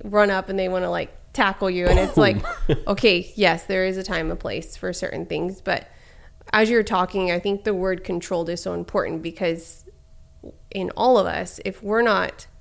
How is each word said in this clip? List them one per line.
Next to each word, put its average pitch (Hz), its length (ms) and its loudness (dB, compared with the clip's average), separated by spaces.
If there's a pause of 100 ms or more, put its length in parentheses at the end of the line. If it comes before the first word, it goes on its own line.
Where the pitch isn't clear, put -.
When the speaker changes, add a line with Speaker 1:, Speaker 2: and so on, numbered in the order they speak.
Speaker 1:
run 208 260 4
up 190 180 -2
and 190 100 -2
they 185 100 0
wanna, 185 220 -2
like, 170 220 -4 (200)
tackle 196 360 2
you. 180 180 0
And - 120 6
it's 190 180 0
like, 196 200 6 (300)
Speaker 2:
<laughs> - 200 0
Speaker 1:
okay, 185 480 2
yes, 180 320 2
there 185 180 0
is 190 140 -2
a 190 40 -6
time 165 280 -4
and 170 100 -6
place - 360 -6
for 165 160 -6
certain - 340 -6
things. 175 340 -4
But - 280 -4 (640)
as 214 180 4
you're 233 140 4
talking, 185 460 0
I 175 100 0
think 196 240 -2
the 214 100 0
word 180 300 -2
controlled 175 440 -4
is 175 140 -4
so 185 120 -4
important 170 480 -4
because 165 680 -4 (800)
in 185 260 -4
all 240 220 6
of 185 80 4
us, 175 380 -4
if 190 180 -6
we're 214 200 2
not 202 440 0 (140)